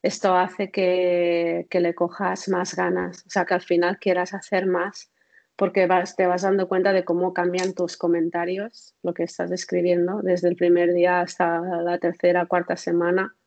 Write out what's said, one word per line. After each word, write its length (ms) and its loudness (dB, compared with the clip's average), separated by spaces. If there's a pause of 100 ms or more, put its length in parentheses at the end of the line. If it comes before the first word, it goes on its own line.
Esto 340 0
hace 360 -2
que, 960 0
que 120 0
le 120 0
cojas 540 -4
más 280 -2
ganas, 520 -4
o 20 -20
sea, 160 0
que 80 -2
al 80 0
final 380 0
quieras 340 0
hacer 320 -2
más, 460 -4 (460)
porque 300 2
vas, 280 2
te 100 2
vas 180 2
dando 260 2
cuenta 240 2
de 100 2
cómo 300 0
cambian 400 0
tus 240 -4
comentarios, 1040 -4
lo 100 -4
que 100 -4
estás 280 -6
escribiendo, 720 0
desde 240 0
el 80 0
primer 380 4
día 260 4
hasta 400 0
la 380 -4
tercera, 480 2
cuarta 320 0
semana 580 0 (100)